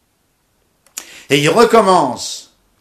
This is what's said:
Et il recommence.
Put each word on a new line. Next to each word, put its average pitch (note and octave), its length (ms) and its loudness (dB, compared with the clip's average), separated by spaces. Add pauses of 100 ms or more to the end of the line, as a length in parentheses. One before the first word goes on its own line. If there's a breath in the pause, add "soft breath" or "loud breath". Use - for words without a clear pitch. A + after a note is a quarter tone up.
(1300 loud breath)
Et C#3+ 80 2
il D3 100 0
recommence. F#3+ 1040 0 (260)